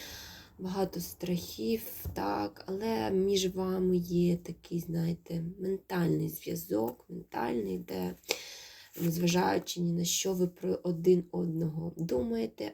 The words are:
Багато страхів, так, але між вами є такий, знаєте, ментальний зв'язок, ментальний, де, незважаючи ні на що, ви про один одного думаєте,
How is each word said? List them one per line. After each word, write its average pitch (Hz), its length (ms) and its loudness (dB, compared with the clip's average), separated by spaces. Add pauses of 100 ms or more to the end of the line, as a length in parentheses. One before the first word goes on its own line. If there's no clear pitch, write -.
(600)
Багато 185 400 -2
страхів, 185 800 -2 (320)
так, 202 520 -2
але 220 440 0
між 190 440 4
вами 185 420 2
є 175 400 4
такий, - 420 -6
знаєте, 165 640 -2 (160)
ментальний 175 720 0
зв'язок, 175 800 -4
ментальний, 110 720 -2
де, 90 360 -4 (880)
незважаючи 175 800 2
ні 170 120 2
на 175 120 0
що, 190 300 0
ви 180 120 2
про 180 360 -2
один 175 500 4
одного 165 640 -2
думаєте, 226 760 -2